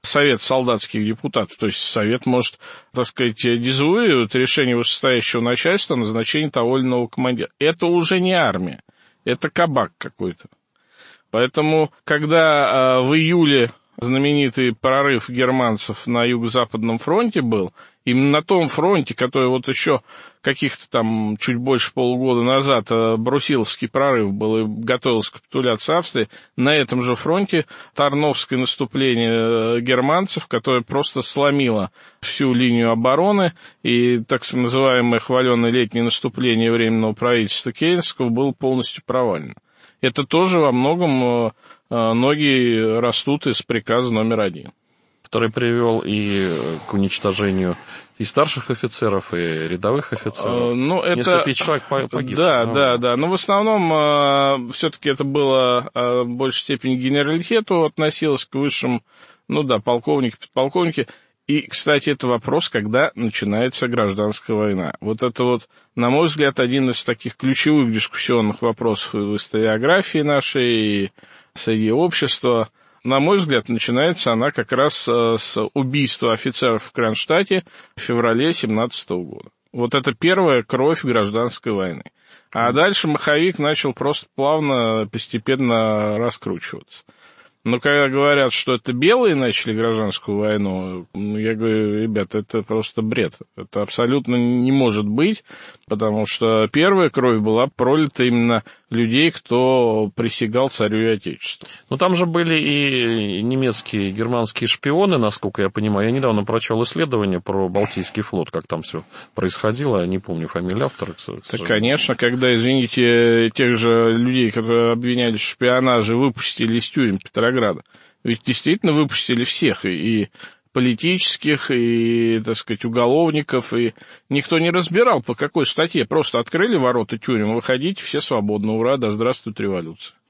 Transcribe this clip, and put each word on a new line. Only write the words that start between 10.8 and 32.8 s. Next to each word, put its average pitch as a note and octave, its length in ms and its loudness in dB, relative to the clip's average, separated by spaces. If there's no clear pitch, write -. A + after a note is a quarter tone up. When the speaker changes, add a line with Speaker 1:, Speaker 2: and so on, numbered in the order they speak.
Speaker 1:
Поэтому, D3+ 600 2
когда, D3 920 4
э, - 20 2
в C3 120 2
июле D#3 580 4
знаменитый C3+ 760 0
прорыв C3 560 0
германцев B2 800 0
на A#2+ 160 0
юго-западном A#2 760 0
фронте G#3 440 0
был, A2 320 -2
именно C3 240 2
на D3+ 120 2
том F3 260 2
фронте, D#3 480 0
который B2+ 340 0
вот B2+ 180 0
ещё C3+ 340 0
каких-то - 480 -4
там A2 480 0
чуть B2 200 -2
больше B2 360 0
полугода B2 480 0
назад, C3 500 2
э, A2+ 260 2
брусиловский B2 720 -2
прорыв B2+ 440 0
был G#2+ 240 -2
и A2 80 0
готовилась A2+ 640 -2
капитуляция B2+ 680 -2
Австрии, B2 320 -2
на C3+ 200 2
этом B2+ 260 0
же B2 140 0
фронте F3 500 0
Тарновское C#3+ 640 0
наступление, B2 720 0
э, A2+ 500 0
германцев, C3+ 680 0
которое B2 360 0
просто C3+ 380 -4
сломило C#3 720 0
всю C3 320 0
линию A#2+ 380 4